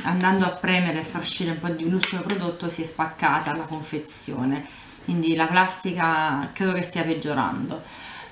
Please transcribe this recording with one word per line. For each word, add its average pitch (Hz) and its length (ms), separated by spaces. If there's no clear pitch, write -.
andando 185 420
a 180 40
premere 180 500
e 156 40
far 160 180
uscire 165 300
un 165 80
po' 175 100
di 165 200
l'ultimo 180 320
prodotto 175 480
si 165 140
è - 20
spaccata 160 680
la 160 80
confezione, 143 1040
quindi 165 320
la 160 120
plastica 165 1080
credo 185 200
che 175 100
stia 170 200
peggiorando. 151 800